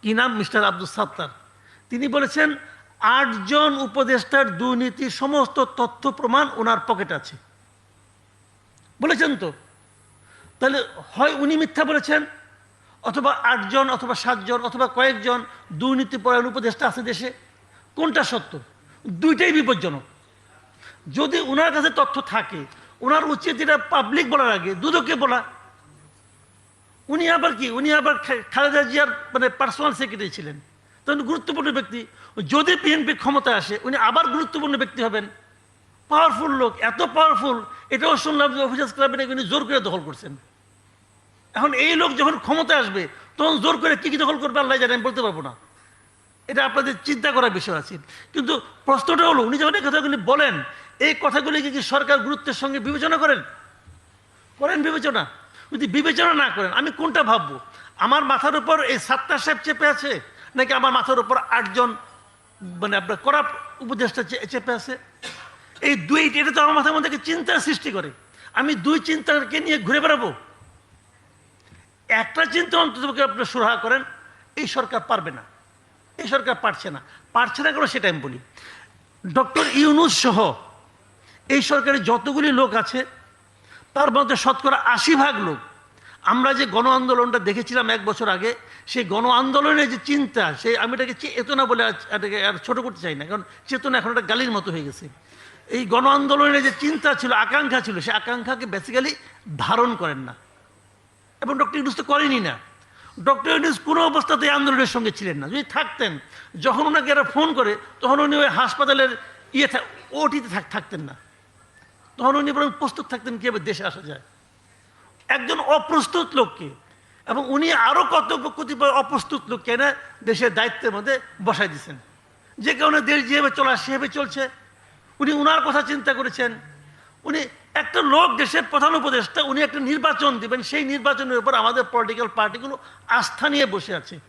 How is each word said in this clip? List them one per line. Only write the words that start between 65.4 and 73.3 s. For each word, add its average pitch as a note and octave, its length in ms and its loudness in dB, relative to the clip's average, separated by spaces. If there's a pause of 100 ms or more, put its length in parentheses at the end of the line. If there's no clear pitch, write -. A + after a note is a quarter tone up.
এই C#4 160 2
দুই, C#4 440 2
এটা D#4 100 2
তো D#4+ 120 2
আমার D4+ 120 6
মাথার D4+ 180 4
মধ্যে D#4 180 0
একটা D4 140 -6
চিন্তার E4 360 0
সৃষ্টি D4 300 -2
করে। F3 200 -6 (440)
আমি C#4+ 200 2
দুই C#4+ 240 2
চিন্তাকে D4+ 640 0
নিয়ে D#4 180 0
ঘুরে A#3 220 0
বেড়াবো? C4 320 2 (1800)
একটা A3+ 360 0
চিন্তা E4+ 340 0
অন্ততপক্ষে C#4 440 -2
আপনারা B3 220 -2